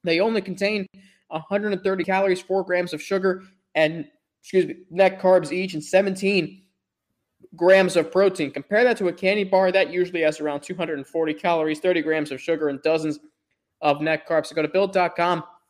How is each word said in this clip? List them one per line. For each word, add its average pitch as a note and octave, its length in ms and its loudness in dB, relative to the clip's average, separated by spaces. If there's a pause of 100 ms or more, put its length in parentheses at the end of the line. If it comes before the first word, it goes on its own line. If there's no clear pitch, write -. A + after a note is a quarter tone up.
They E3 160 2
only A3 200 0
contain G3 460 -4 (440)
a D#3+ 100 -6
hundred G3+ 320 -2
and F#3 100 -6
thirty F#3+ 220 -2
calories, F#3+ 380 0
four F#3+ 200 -2
grams F3+ 300 -2
of D3+ 100 -10
sugar, F#3 400 -2 (320)
and, D#3 300 0 (380)
excuse F#3 240 2
me, - 80 -10 (160)
net F#3 300 2
carbs F3+ 300 4
each, F#3 220 -4
and D3+ 100 -8
seventeen F#3+ 800 0 (920)
grams F3+ 400 4
of D#3+ 160 0
protein. F#3 400 0
Compare G#3 320 0
that B3 140 2
to F#3 100 -2
a E3 40 -2
candy G3 320 0
bar F#3+ 280 2
that F#3 180 2
usually F3 300 -2
has D#3 200 0
around D3 200 -4
two F#3 160 -12
hundred E3 220 -6
and C3+ 80 -12
forty D#3+ 260 -2
calories, D#3 480 -2
thirty F3+ 220 2
grams D#3 280 -2
of C3 100 -8
sugar, D#3 280 -2
and C#3 140 -4
dozens D#3 360 0 (640)
of D3 220 0
net D#3 260 -2
carbs. D#3 200 0
So - 60 -16
go D#3 80 -2
to D3+ 60 -2
built F#3+ 240 0
dot F3+ 240 0
com E3+ 260 0 (280)